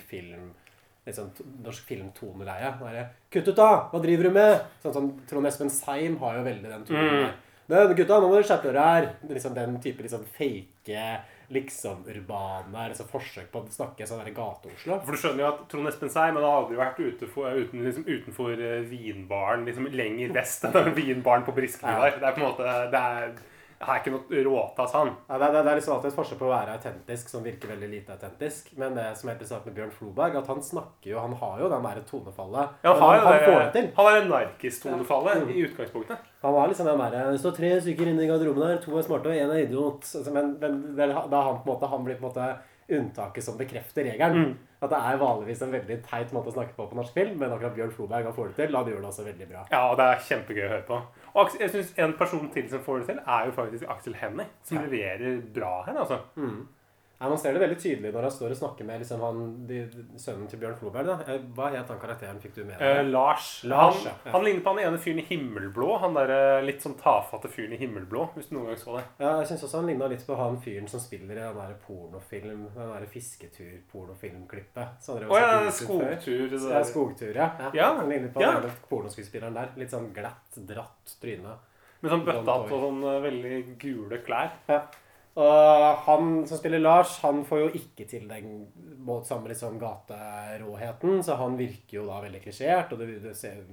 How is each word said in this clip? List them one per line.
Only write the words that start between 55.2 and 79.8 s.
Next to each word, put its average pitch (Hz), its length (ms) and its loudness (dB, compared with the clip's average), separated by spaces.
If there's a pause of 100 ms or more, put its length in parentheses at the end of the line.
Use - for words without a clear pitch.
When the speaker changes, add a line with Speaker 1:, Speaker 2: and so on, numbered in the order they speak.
Speaker 2:
bra 92 320 -4
her, 254 100 -6
altså. 139 240 -2 (160)
Speaker 1:
Mm. 117 320 -8 (540)
Ja, 131 80 -2
man 151 80 0
ser 147 160 0
det 175 80 2
veldig 170 180 2
tydelig 107 320 -4
når 117 120 -4
han 135 80 -2
står 120 200 -6
og 131 60 -6
snakker - 260 -8
med, 113 160 -10
liksom, 117 220 -8
han, 117 440 -6
de, 120 220 -8 (300)
sønnen 104 320 -10
til 113 100 -14
Bjørn 113 160 -8
Floberg, 117 300 -6
da. 185 80 -2 (180)
Eh, 135 80 -4 (160)
hva 135 160 -4
het 127 160 -8
han 117 120 -12
karakteren, 104 420 -12
fikk - 140 -18
du 104 100 -12
med 98 120 -14
deg? - 40 -6 (160)
Speaker 2:
Eh, 143 100 4
Lars. 135 560 2
Speaker 1:
Lars, 151 400 8
Speaker 2:
Han, - 80 -6 (140)
Speaker 1:
ja. 127 80 -14
Speaker 2:
han 185 100 6
ligner 196 180 4
på 196 140 2
han 208 80 -2
ene 165 160 2
fyren 160 200 -2
i 160 100 -6
Himmelblå, 127 720 -2
han 175 120 2
der, 135 160 4 (280)
eh, 139 80 0
litt 139 180 -4
sånn 139 160 -8
tafatte 110 480 2
fyren 113 240 -10
i 120 80 -6
Himmelblå, 110 460 -6 (100)
hvis - 140 -14
du 156 80 -8
noen 120 80 -6
gang 113 100 -6
så 117 220 -10
det. 127 80 -8 (160)
Speaker 1:
Ja, 151 180 2
jeg 147 80 -2
synes 160 160 -8
også - 160 -6
han 170 80 -2
lignet 135 220 -2
litt 123 180 -10
på 139 80 -4
han 120 220 -2
fyren 101 320 -10
som 123 100 -10
spiller 95 320 -14
i 107 80 -10
den 113 160 -10
der 101 220 -12 (100)
pornofilm, 98 880 -14
den 117 160 -12
der 104 160 -12 (800)
fisketur-pornofilmklippet. 92 1000 -14 (140)
Så 139 120 -12
han 113 100 -8
drev 147 100 -4
Speaker 2:
Å 214 60 8
ja, 233 120 6 (160)
Speaker 1:
og 190 40 -2
så - 120 -6
ut 214 60 -6
før. 165 280 0
Speaker 2:
skogtur, 127 320 -4
det 135 120 -4
Speaker 1:
Ja, 135 120 -4
Speaker 2:
der. 147 100 4
Speaker 1:
skogtur, 120 520 -4
ja. 160 240 0
Ja, 135 140 -8
Speaker 2:
Ja. 190 220 4
Speaker 1:
han 180 140 -2
ligner 127 240 -4
på 135 80 0
Speaker 2:
Ja. 233 120 4
Speaker 1:
den - 100 -2
der 120 120 -8 (140)
pornoskuespilleren 110 640 -8
der. 123 240 -8
Litt 127 140 -10